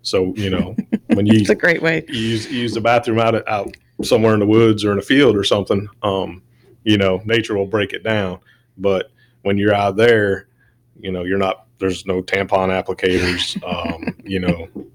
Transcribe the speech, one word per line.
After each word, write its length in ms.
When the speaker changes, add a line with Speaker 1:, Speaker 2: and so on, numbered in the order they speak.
Speaker 1:
So, 340
you 120
know, 340
Speaker 2:
<laughs> 80
Speaker 1:
When 60
you 140
Speaker 2:
It's 100
a 40
great 280
way. 260
Speaker 1:
you 100
use, 320
you 120
use 100
the 80
bathroom 380
out, 280
out 300
somewhere 300
in 80
the 60
woods 400
or 60
in 60
a 40
field 340
or 80
something, 420
um, 400
you 120
know, 300
nature 320
will 80
break 260
it 100
down. 380
But 320
when 160
you're 160
out 220
there, 520
you 140
know, 120
you're 120
not, 300
there's 280
no 160
tampon 480
applicators. 920
Speaker 2:
<laughs> 80
Speaker 1:
Um, 540
you 160
know, 260